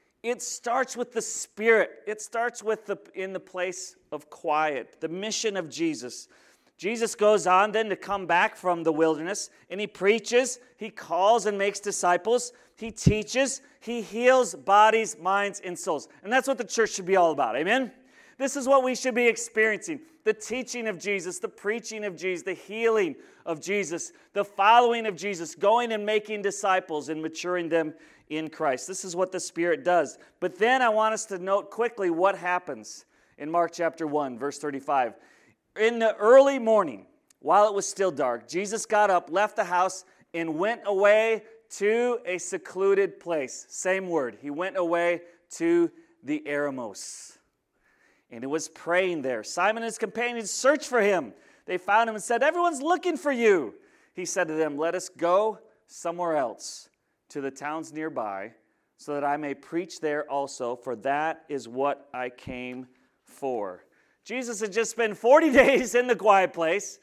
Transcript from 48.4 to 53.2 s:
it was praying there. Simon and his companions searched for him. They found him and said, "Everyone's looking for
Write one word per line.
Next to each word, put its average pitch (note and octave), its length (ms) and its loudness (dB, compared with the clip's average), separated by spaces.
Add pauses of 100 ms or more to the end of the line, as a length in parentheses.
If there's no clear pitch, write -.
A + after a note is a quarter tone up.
it C#3 40 -8
was D3+ 200 -4
praying F3 540 -2
there. B2 200 -4
Simon G#3 360 -2
and A3+ 80 -6
his A3+ 100 -8
companions A3+ 540 -6
searched D4 380 0
for B3 120 2
him. F3+ 320 2 (320)
They F3+ 140 -4
found A3 320 2
him - 60 -8
and - 80 -10
said, A#3 180 0
"Everyone's E4 400 0
looking E4+ 340 0
for C#4+ 160 -2